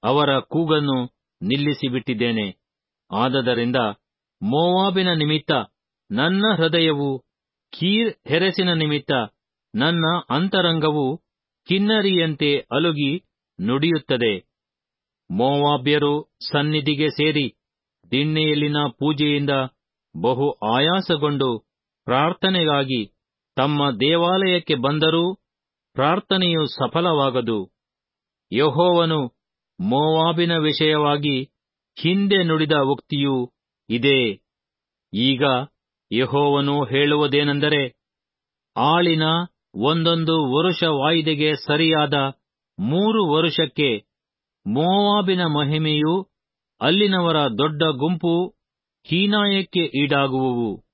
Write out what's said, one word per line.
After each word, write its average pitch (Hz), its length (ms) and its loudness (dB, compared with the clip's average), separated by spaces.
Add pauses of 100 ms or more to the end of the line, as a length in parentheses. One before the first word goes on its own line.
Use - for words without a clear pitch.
ಅವರ 139 360 2
ಕೂಗನ್ನು 147 640 -2 (360)
ನಿಲ್ಲಿಸಿಬಿಟ್ಟಿದ್ದೇನೆ. 120 1120 -2 (560)
ಆದದರಿಂದ 123 640 0 (680)
ಮೋವಾಬಿನ 180 720 2
ನಿಮಿತ್ತ 151 380 0 (600)
ನನ್ನ 175 340 0 (120)
ಹೃದಯವು, 156 640 0 (520)
ಕೀರ್ 208 420 0 (140)
ಹೆರೆಸಿನ 175 460 0
ನಿಮಿತ್ತ 151 380 -2 (640)
ನನ್ನ 160 300 0 (240)
ಅಂತರಂಗವು 156 880 0 (500)
ಕಿನ್ನರಿಯಂತೆ 180 920 0 (120)
ಅಲುಗಿ 147 540 -2 (360)
ನುಡಿಯುತ್ತದೆ. 123 880 0 (840)
ಮೋವಾಬ್ಯರು 143 1040 0 (140)
ಸನ್ನಿಧಿಗೆ 151 580 0
ಸೇರಿ 147 440 -2 (580)
ದಿಣ್ಣೆಯಲ್ಲಿನ 147 680 0 (140)
ಪೂಜೆಯಿಂದ 147 580 -2 (720)
ಬಹು 131 300 0
ಆಯಾಸಗೊಂಡು 143 1080 0 (460)
ಪ್ರಾರ್ಥನೆಗಾಗಿ 143 1000 0 (500)
ತಮ್ಮ 143 360 0
ದೇವಾಲಯಕ್ಕೆ 170 840 0
ಬಂದರೂ 156 600 0 (580)
ಪ್ರಾರ್ಥನೆಯು 170 720 0
ಸಫಲವಾಗದು. 131 1040 -2 (800)
ಯೆಹೋವನು 160 680 2 (600)
ಮೋವಾಬಿನ 160 800 0
ವಿಷಯವಾಗಿ 147 840 0 (560)
ಹಿಂದೆ 196 440 2
ನುಡಿದ 156 280 0
ಉಕ್ತಿಯು 139 800 0 (380)
ಇದೇ. 120 520 0 (720)
ಈಗ 127 300 0 (680)
ಯೆಹೋವನು 143 720 0
ಹೇಳುವುದೇನೆಂದರೆ, 143 1120 0 (840)
ಆಳಿನ 160 460 2 (520)
ಒಂದೊಂದು 160 840 0
ವರುಷ 170 260 0
ವಾಯಿದೆಗೆ 151 720 0
ಸರಿಯಾದ 151 580 0 (640)
ಮೂರು 180 540 0
ವರುಷಕ್ಕೆ 151 640 0 (720)
ಮೋವಾಬಿನ 185 800 2
ಮಹಿಮೆಯು 156 840 0 (540)
ಅಲ್ಲಿನವರ 180 540 2
ದೊಡ್ಡ 147 480 0
ಗುಂಪು 165 720 -2 (480)
ಹೀನಾಯಕ್ಕೆ 196 760 0
ಈಡಾಗುವುವು. 131 1160 0